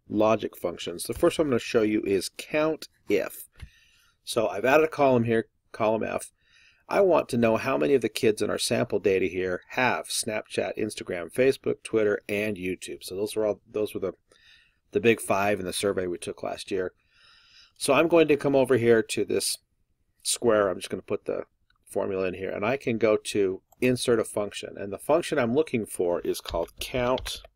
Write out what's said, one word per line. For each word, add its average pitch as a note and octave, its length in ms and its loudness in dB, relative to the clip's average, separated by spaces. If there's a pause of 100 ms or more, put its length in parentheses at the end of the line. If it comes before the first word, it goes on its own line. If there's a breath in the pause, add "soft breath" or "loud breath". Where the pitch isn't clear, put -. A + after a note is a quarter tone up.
logic G#2+ 480 2
functions. F2 480 -8
The - 120 -6
first E3+ 240 2
one D#3 80 2
I'm - 20 -4
gonna A#2 100 2
show - 220 -6
you G#2+ 240 0
is F#2+ 320 0
count D#3 500 -4 (220)
if. - 400 -2 (760 soft breath)
So A2 240 0
I've G2 160 -4
added D3+ 220 4
a - 20 -4
column C3 360 4
here, A2+ 240 0 (240)
column A2 320 0
F. F#2+ 280 -6 (560 soft breath)
I F#3 140 2
want E3 280 4
to B2 80 -2
know A2+ 200 4
how B2+ 180 -2
many C#3+ 200 2
of A#2+ 60 4
the A2+ 60 -2
kids G#2+ 360 0
in G2+ 80 -2
our F#2 80 -4
sample A#2+ 400 0
data F#2+ 260 2
here F2+ 440 -4
have A#2 380 -2
Snapchat, - 680 -6
Instagram, F#2+ 560 -8
Facebook, B2+ 500 0
Twitter, G#2 460 0
and G#2 260 -2
YouTube. F2+ 480 -8
So F#2 120 -12
those G#2 200 -4
were A2 120 0
all, G2 220 -2
those G#2+ 260 -4
were G2+ 40 -6
the, F#2 140 -4 (800 soft breath)
the G2+ 80 0
big A2+ 200 4
five G2+ 400 0
in F#2 60 -8
the F2 80 -6
survey F#2+ 320 -2
we F2 140 -6
took - 240 -10
last - 260 -8
year. F#2 240 -2 (800 soft breath)
So - 180 0
I'm D#3 140 4
going D#3+ 200 6
to D3 100 4
come C#3 180 0
over B2+ 220 4
here A#2 240 6
to G#2+ 240 -2
this G2 320 -2 (640)
square. G#2+ 480 2
I'm F2+ 80 -2
just - 140 -10
gonna F#2+ 100 -8
put - 240 -6
the F2+ 200 -6 (440)
formula G2 360 -2
in F#2 100 -4
here, F#2 160 -6
and F#2+ 140 -4
I B2+ 120 0
can A#2 200 -2
go G#2+ 180 4
to G2 460 0 (200)
insert B2 380 2
a G2+ 40 0
function, - 540 -6
and G2 140 -10
the G2 60 -8
function D#3 420 0
I'm A#2 140 2
looking C3 320 0
for F2 360 0
is F2+ 200 -4
called E2+ 380 -6
count - 600 -4 (140)